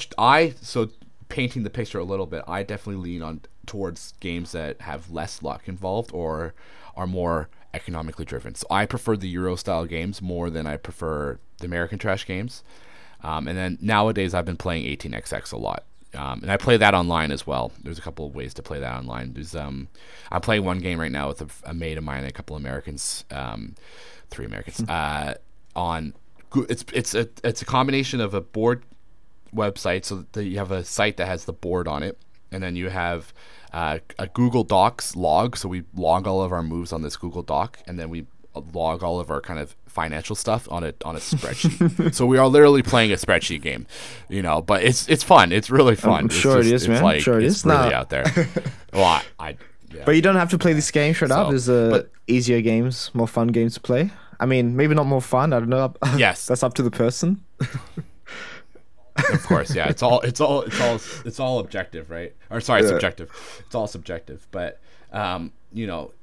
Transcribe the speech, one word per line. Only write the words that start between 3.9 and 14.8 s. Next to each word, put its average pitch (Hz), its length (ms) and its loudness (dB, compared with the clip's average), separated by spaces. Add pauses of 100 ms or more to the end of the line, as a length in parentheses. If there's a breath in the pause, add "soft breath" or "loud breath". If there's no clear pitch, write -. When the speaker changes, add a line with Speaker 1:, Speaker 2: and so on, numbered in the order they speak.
Speaker 1:
games 87 340 -8
that 78 280 -8
have 80 320 -12
less 80 280 -10
luck - 280 -10
involved 95 440 -6
or 80 400 -6 (440 loud breath)
are 92 100 -6
more 87 420 -2 (240 soft breath)
economically 80 520 -10
driven. 58 320 -10
So - 120 -8
I 101 180 2
prefer 113 300 -2
the 95 120 -6
Euro 90 260 -4
style 87 320 -4
games 82 340 -6
more 87 300 -4
than 80 160 -6
I 73 120 -6
prefer 73 600 -6 (200)
the - 80 -10
American 85 340 -4
trash 98 260 -2
games. 98 380 -8 (600 soft breath)
Um, 78 220 -6
and 85 100 -6
then 92 240 -4
nowadays 104 540 2
I've 90 100 0
been 87 120 -6
playing 82 280 -4